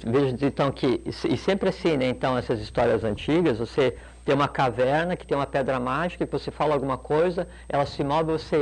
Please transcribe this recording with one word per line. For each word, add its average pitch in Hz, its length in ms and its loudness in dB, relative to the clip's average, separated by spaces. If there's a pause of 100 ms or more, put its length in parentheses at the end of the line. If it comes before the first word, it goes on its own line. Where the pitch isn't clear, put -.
veja, 127 360 2
então, 139 320 0
que, 127 340 0
e, - 280 -2
e - 20 2
sempre - 320 0
assim, 165 300 0
né? 127 100 2
Então, 127 280 0
essas 120 240 0
histórias 113 440 2
antigas, 135 540 2
você 120 360 2 (300)
tem 143 100 2
uma 143 140 2
caverna 135 680 2
que - 100 -16
tem 147 100 0
uma 139 100 0
pedra 135 320 -2
mágica, 143 480 -2
que - 60 -8
você 143 180 -4
fala 156 240 0
alguma 135 240 -2
coisa, 165 480 0 (220)
ela 143 180 0
se - 160 -6
move, 156 300 0
você 156 300 -2